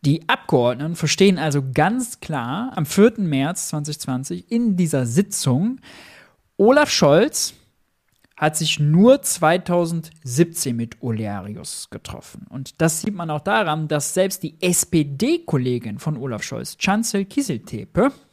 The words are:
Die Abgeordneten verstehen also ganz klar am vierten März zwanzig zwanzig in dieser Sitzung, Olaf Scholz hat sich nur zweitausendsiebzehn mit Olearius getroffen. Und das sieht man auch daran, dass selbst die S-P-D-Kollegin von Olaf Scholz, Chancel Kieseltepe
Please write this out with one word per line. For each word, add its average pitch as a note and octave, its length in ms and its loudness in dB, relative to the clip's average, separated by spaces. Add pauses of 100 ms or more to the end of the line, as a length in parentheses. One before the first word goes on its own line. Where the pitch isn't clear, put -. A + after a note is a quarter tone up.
Die D3+ 240 0
Abgeordneten C#3 640 0
verstehen F#3 440 4
also C#3+ 220 0 (120)
ganz G#3+ 480 0
klar D3+ 560 -6
am D#3+ 80 -2
vierten G#3 420 4
März C#3+ 400 -2
zwanzig D3+ 320 -6
zwanzig C#3 500 -8
in A#3 280 0
dieser D3 280 2
Sitzung, D#3+ 760 -2 (760)
Olaf C4+ 340 6
Scholz E3+ 680 4 (840)
hat D#3 180 0
sich D#3 240 -2
nur F#3+ 440 6
zweitausendsiebzehn E3 1500 0
mit A#2 300 -6
Olearius G#2+ 840 -8
getroffen. - 580 -16
Und - 320 -14
das D#3+ 220 0
sieht G#3+ 120 -4
man E3+ 160 -8
auch D3+ 120 -4
daran, D#3+ 480 0
dass D3 240 -2
selbst F#3+ 280 0
die - 200 -10
S-P-D-Kollegin C#3+ 1400 0
von D#3 160 -4
Olaf A#2+ 280 -8
Scholz, - 340 -10
Chancel G3+ 480 -2
Kieseltepe G3 880 -2 (200)